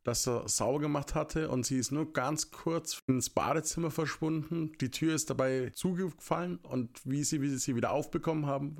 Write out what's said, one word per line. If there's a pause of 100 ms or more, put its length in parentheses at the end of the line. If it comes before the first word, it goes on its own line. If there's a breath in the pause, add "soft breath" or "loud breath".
Das
er
sauber
gemacht
hatte
und
sie
ist
nur
ganz
kurz
ins
Badezimmer
verschwunden. (100)
Die
Tür
ist
dabei
zugefallen
und
wie
sie,
wie
sie
wieder
aufbekommen
haben,